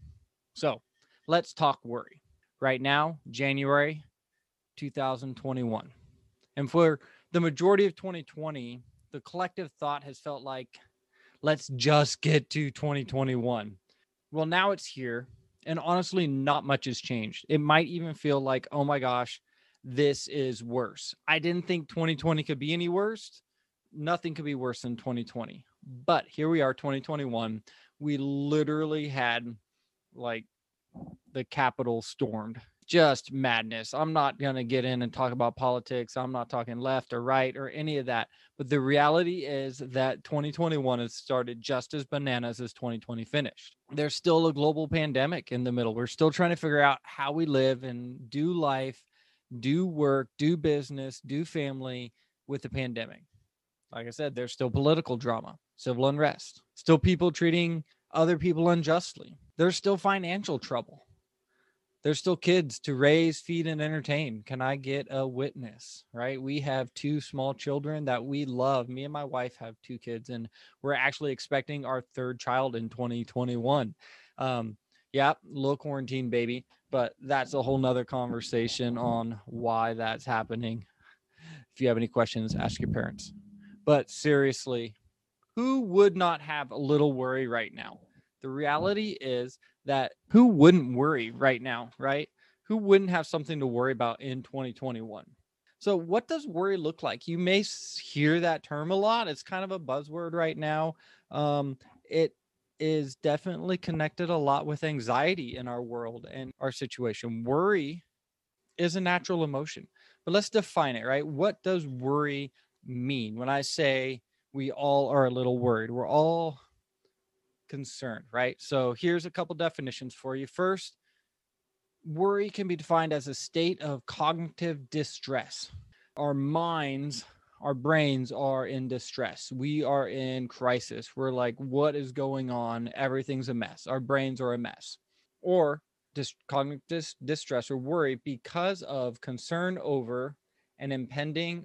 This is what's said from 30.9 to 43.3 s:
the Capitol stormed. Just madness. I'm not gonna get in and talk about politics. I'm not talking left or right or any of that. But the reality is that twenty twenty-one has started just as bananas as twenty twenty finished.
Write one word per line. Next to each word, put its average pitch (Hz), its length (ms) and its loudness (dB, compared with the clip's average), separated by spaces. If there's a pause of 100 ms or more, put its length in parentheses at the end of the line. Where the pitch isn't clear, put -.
the 127 120 -4
Capitol 123 580 0
stormed. 110 580 -6 (240)
Just 151 480 4
madness. 113 640 -2
I'm 156 180 -2
not 143 260 2
gonna 135 260 -2
get 123 200 0
in 127 180 0
and 117 100 -4
talk 127 200 -2
about 120 240 0
politics. 123 600 -2
I'm 127 160 -6
not 120 180 -6
talking 120 280 -6
left 131 360 -2
or 120 80 -4
right 131 340 2
or 135 140 -10
any 151 280 -6
of 127 80 -4
that. 117 220 -2 (300)
But 131 100 -8
the 143 120 4
reality 147 640 4
is 135 320 -6
that 131 460 -2
twenty 147 280 -2
twenty-one 147 460 2
has 117 160 -4
started 123 480 -2
just 131 320 -2
as 143 100 -4
bananas 123 560 -2
as 117 140 -8
twenty 117 240 -6
twenty 113 260 -8
finished. - 520 -4 (160)